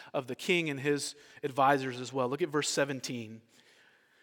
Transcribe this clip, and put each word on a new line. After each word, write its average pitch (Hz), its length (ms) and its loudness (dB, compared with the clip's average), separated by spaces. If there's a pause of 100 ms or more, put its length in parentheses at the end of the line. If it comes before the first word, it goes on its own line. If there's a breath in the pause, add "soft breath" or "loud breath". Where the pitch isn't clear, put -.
(120)
of 135 140 -4
the 123 80 -6
king 170 340 0
and 139 100 -4
his 143 340 0 (300 loud breath)
advisors 135 560 4
as 123 140 -10
well. 127 160 0
Look 143 120 -4
at 170 80 0
verse 143 200 0
seventeen. 123 720 -2 (800 soft breath)